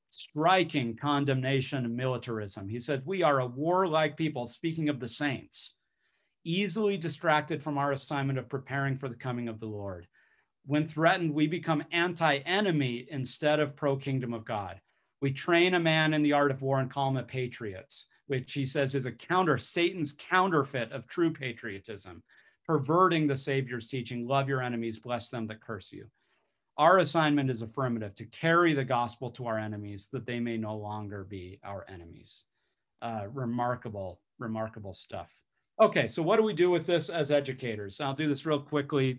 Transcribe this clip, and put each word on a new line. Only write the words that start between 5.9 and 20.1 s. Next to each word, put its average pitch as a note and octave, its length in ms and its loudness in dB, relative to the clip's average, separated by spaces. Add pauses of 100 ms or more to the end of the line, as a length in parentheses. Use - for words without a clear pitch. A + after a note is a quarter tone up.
"easily G3 520 0
distracted D#3 640 0
from D3 160 -4
our C#3+ 140 2
assignment C3+ 480 -2
of A#2+ 100 -8
preparing C3+ 480 -4
for C3+ 120 -8
the A#2 80 -8
coming A#2+ 320 -6
of A2 100 -8
the A2+ 80 -8
Lord. G2 400 -8 (580)
When D3 220 0
threatened, E3 480 2
we D3+ 140 4
become D#3+ 420 -2
anti-enemy E3 1200 2
instead D3+ 480 0
of C#3+ 160 0
pro-kingdom C3+ 580 -2
of A2+ 120 -8
God. G2 360 -6 (400)
We C#3 120 0
train F3 420 4
a F3+ 60 4
man D#3 340 4
in D3+ 80 4
the D3 120 4
art C#3+ 180 4
of C3+ 100 -6
war C3+ 160 2
and C3 100 0
call C3+ 220 0
him C3+ 60 0
a A#2+ 80 -4
patriot," A#2+ 680 -8 (360)
which C3 240 -4
he C#3+ 120 -2
says C3+ 300 0
is C3 120 -2
a A#2+ 60 -6
counter, F3 460 2
Satan's F3 540 -2